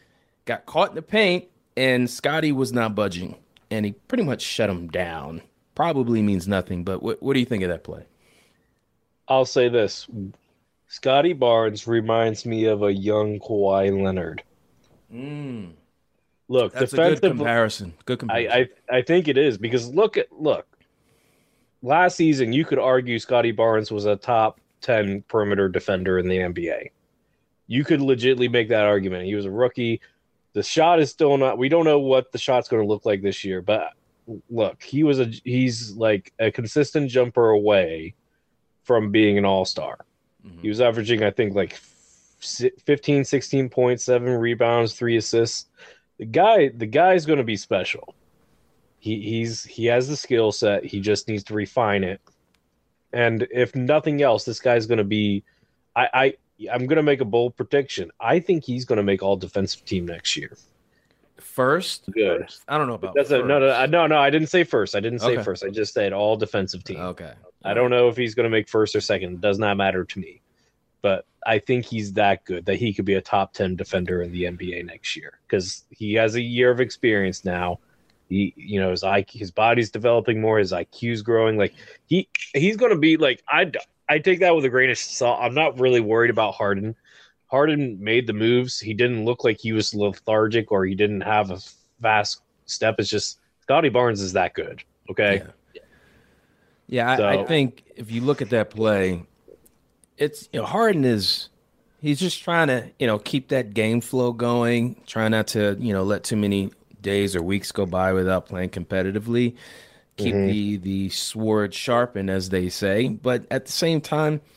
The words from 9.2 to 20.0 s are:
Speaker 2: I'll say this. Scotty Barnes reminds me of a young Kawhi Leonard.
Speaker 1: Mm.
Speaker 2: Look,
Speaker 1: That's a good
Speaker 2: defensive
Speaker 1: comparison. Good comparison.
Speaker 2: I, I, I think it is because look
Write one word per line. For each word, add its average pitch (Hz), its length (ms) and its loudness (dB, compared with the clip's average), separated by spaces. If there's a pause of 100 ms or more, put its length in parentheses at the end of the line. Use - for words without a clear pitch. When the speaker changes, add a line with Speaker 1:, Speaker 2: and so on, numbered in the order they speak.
Speaker 2:
I'll 131 200 2
say 123 220 2
this. 113 380 0 (800)
Scotty 143 460 2
Barnes 113 560 2
reminds 113 580 0
me 110 200 0
of 104 160 2
a 101 100 2
young 104 480 0
Kawhi 98 500 2 (140)
Leonard. 92 400 -4 (680)
Speaker 1:
Mm. 127 600 -12 (760)
Speaker 2:
Look, 123 260 0
Speaker 1:
That's 127 180 -2
a 135 40 -6
good 160 60 4 (140)
Speaker 2:
defensive 175 220 0
Speaker 1:
comparison. 113 560 0 (100)
Good 123 160 -4
comparison. 113 320 -2
Speaker 2:
I, 123 420 0
I, 127 40 4
I 123 40 4
think 170 260 2
it 131 100 2
is 139 200 4
because 117 340 -2
look 202 240 2